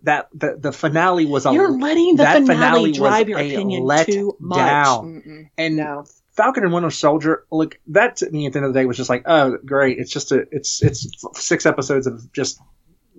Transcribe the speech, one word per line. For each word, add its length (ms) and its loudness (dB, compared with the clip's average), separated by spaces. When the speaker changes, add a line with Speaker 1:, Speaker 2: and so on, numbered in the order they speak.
Speaker 1:
that, 280 -2
the, 260 -6
the 140 -6
finale 540 0
was 180 0
a, 80 2
Speaker 2:
You're 180 4
letting 460 2
the 60 4
Speaker 1:
that 160 6
Speaker 2:
finale 160 4
Speaker 1:
finale 340 2
was 80 -2
Speaker 2:
drive 320 2
your 100 -4
Speaker 1:
a 140 -4
Speaker 2:
opinion 320 -4
Speaker 1:
let 220 2
Speaker 2:
too 340 -2
much. 160 -4
Speaker 1:
down. 680 0
Speaker 2:
Mm-mm. 320 -20
Speaker 1:
And 180 -2
Speaker 2:
No. 300 -6
Speaker 1:
Falcon 320 0
and 80 0
Winter 180 -2
Soldier, 640 0
look, 260 -2
that 280 2
to 140 -6
me 160 -4
at 80 -6
the 60 -4
end 60 -2
of 60 -2
the 80 2
day 60 2
was 100 -2
just 140 -4
like, 160 -2
"Oh, 360 2
great. 360 0
It's 120 -8
just 220 -6
a, 180 2
it's, 320 -8
it's 240 0
f-, 160 -16
six 280 -2
episodes 400 0
of 260 -10
just 260 -6